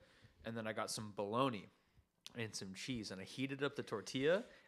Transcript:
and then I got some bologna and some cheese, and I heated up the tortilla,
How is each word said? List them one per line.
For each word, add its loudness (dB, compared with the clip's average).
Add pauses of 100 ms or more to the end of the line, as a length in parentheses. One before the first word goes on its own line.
(440)
and -4
then -2
I 0
got 0
some -4
bologna 2 (680)
and -2
some -6
cheese, -4
and -6
I -8
heated -2
up 2
the 0
tortilla, 2 (240)